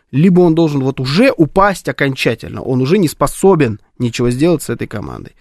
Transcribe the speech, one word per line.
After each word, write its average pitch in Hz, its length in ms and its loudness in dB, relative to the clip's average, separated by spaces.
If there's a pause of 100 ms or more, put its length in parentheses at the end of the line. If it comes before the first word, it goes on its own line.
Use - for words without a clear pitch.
(120)
либо 175 300 4
он 170 120 4
должен 151 300 0
вот 139 160 -4
уже 156 360 2
упасть 185 540 0
окончательно. 135 720 -4
Он 127 200 -2
уже 160 180 2
не 175 80 2
способен 147 720 0 (180)
ничего 123 320 -2
сделать 147 320 0
с - 80 -10
этой 120 160 -8
командой. 65 560 -12